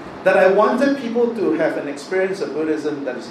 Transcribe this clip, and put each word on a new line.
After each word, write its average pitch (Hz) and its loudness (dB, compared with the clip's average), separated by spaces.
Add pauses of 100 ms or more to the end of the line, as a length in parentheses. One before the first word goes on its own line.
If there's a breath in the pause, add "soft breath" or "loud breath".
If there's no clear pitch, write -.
(240)
that 190 4
I 185 6
wanted 240 2
people 233 0
to 175 0
have 160 0
an 143 -6
experience 185 -2
of 135 -6
Buddhism 151 -2
that 123 -6
is 113 -12